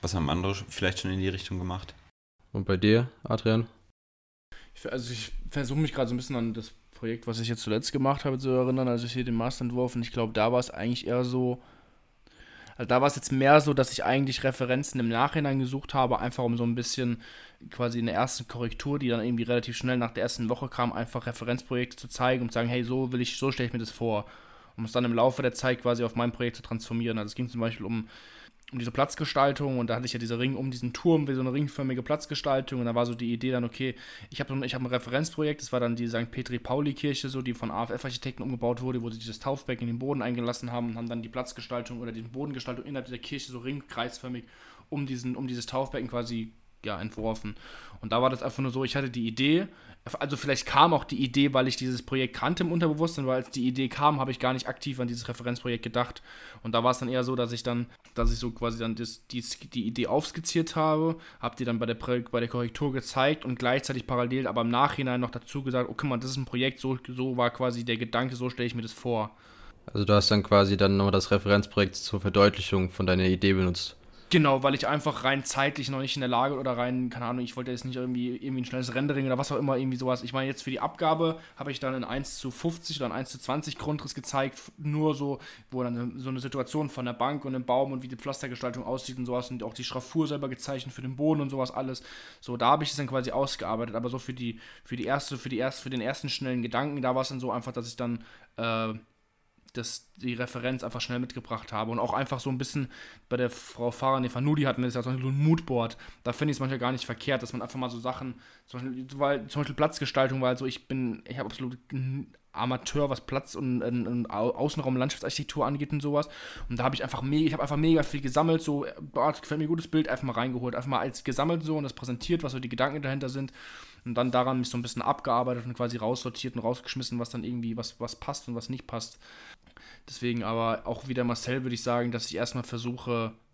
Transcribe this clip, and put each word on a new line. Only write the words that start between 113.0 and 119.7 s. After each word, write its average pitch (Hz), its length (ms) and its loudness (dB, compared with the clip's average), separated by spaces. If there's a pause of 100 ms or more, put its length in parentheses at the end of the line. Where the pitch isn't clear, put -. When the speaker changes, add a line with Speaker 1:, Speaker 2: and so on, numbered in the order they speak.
Speaker 3:
was 131 120 -2
Platz - 340 -4
und, 127 260 0
und, 120 260 0
und 120 220 0
Au-, 110 200 2
Außenraum-Landschaftsarchitektur 135 1160 0
angeht 143 280 -2
und 147 80 0
sowas. 147 260 2 (400)
Und 123 100 -4
da 117 60 0
habe 139 120 2
ich - 80 -4
einfach - 180 -4
me-, 147 240 4
ich 139 80 4
habe 131 100 0
einfach 143 140 0
mega 160 260 6
viel 143 160 -2
gesammelt, 156 420 4
so, 143 240 0 (140)
boah, 147 320 2
das - 100 -6
gefällt 151 180 -4
mir 156 80 0
ein - 20 -2
gutes 165 180 0